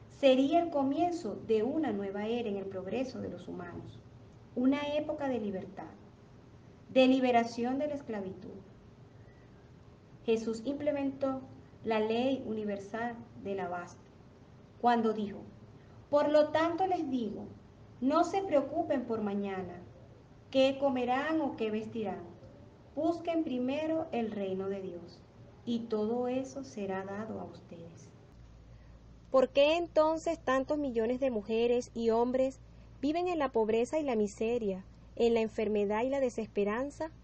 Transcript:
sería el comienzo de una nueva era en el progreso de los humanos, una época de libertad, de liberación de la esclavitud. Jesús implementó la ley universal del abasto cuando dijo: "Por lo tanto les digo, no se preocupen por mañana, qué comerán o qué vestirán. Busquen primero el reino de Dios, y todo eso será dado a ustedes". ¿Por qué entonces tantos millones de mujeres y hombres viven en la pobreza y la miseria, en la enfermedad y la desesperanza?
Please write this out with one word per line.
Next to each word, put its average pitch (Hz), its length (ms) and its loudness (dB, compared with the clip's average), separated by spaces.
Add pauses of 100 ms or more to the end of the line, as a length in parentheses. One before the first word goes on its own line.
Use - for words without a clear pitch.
(180)
sería 277 440 6
el 330 80 -2
comienzo 285 640 0 (100)
de 220 160 2
una 277 300 0
nueva 202 340 -4
era 226 220 -2
en 202 80 -2
el 196 100 -6
progreso 196 540 -6
de 196 100 -6
los 180 180 -12
humanos, - 500 -12 (560)
una 269 260 4 (160)
época 302 320 -2
de 240 120 -2
libertad, 190 480 -8 (1040)
de 262 140 8
liberación 247 720 2
de 302 80 -2
la 294 80 -4
esclavitud. 196 560 -8 (1800)
Jesús 226 400 0
implementó 277 760 -2 (440)
la 220 160 0
ley 240 460 0
universal 214 680 -6 (280)
del 196 180 -6
abasto 175 420 -8 (800)
cuando 226 320 4
dijo: 208 240 -6 (720)
"Por 294 180 4
lo 302 200 6
tanto 330 380 2
les 339 220 0
digo, 220 380 -2 (560)
no 311 220 6
se 392 180 -2
preocupen 311 640 2
por 220 180 -2
mañana, 196 580 -4 (720)
qué 269 280 4
comerán 277 640 2
o 269 160 -2
qué 220 140 -2
vestirán. 214 540 -4 (680)
Busquen 330 500 0
primero 285 680 -2
el 226 200 -2
reino 190 380 -4
de 196 140 -6
Dios, 175 400 -12 (420)
y 233 220 -2
todo 226 420 0
eso 262 360 -4
será 190 400 -4
dado 202 360 -8
a 180 40 -8
ustedes". 170 680 -16 (1200)
¿Por 254 200 4
qué 294 260 6
entonces 320 640 2
tantos 269 380 0
millones 247 420 0
de 269 100 2
mujeres 233 640 0
y 226 160 0
hombres 254 480 4 (420)
viven 339 280 2
en 339 100 0
la 269 140 0
pobreza 226 460 2
y 320 40 0
la 254 140 0
miseria, 208 680 0 (320)
en 233 180 4
la 226 60 4
enfermedad 214 600 0
y 262 60 0
la 277 120 0
desesperanza? 247 920 -2 (140)